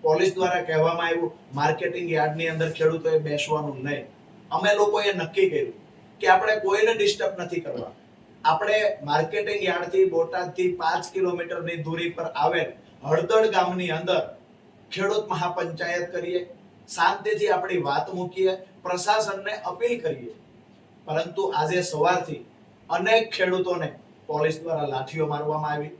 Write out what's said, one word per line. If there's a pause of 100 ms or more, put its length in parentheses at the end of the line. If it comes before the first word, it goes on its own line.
પોલીસ
દ્વારા
કહેવામાં
આવ્યું, (220)
માર્કેટિંગ
યાર્ડની
અંદર
ખેડૂતોએ
બેસવાનું
નહીં. (460)
અમે
લોકોએ
નક્કી
કર્યું (460)
કે
આપણે
કોઈને
ડિસ્ટર્બ
નથી
કરવા. (540)
આપણે
માર્કેટિંગ
યાર્ડથી,
બોટાદથી
પાંચ
કિલોમીટરની
દૂરી
પર
આવેલ (360)
હળદળ
ગામની
અંદર (560)
ખેડૂત
મહાપંચાયત
કરીએ, (520)
શાંતિથી
આપણી
વાત
મૂકીએ, (280)
પ્રશાસનને
અપીલ
કરીએ. (720)
પરંતુ
આજે
સવારથી (440)
અનેક
ખેડૂતોને (260)
પોલીસ
દ્વારા
લાઠીઓ
મારવામાં
આવી (120)